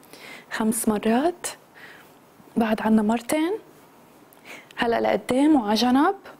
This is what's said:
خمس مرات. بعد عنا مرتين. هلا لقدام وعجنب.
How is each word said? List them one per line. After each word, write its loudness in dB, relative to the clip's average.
خمس -2
مرات. 0
بعد 0
عنا 2
مرتين. -2
هلا 0
لقدام 2
وعجنب. 2